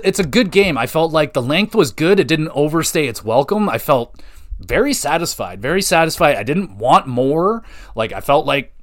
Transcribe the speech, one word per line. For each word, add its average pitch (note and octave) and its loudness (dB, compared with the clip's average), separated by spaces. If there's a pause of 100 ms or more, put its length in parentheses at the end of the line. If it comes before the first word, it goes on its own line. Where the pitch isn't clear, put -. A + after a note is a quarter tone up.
it's F#3+ 2
a F#3 0
good F#3+ 0
game. F#3+ 2
I A#2 -2
felt D#3+ 0
like D#3 0
the C3+ 0
length D#3+ 0
was E3 2
good. F#3+ 2
It C#3 2
didn't D#3 0
overstay D3+ 0
its A2+ -8
welcome. C#3+ 0
I A2+ -2
felt B2 -2 (380)
very A#3 0
satisfied, C#3 -4
very E3 0
satisfied. E3 2
I G#2 -6
didn't D3+ -4
want B2+ 2
more. D3+ 0 (300)
Like, A2 -4
I G2 -10
felt C#3+ 2
like C#3 -2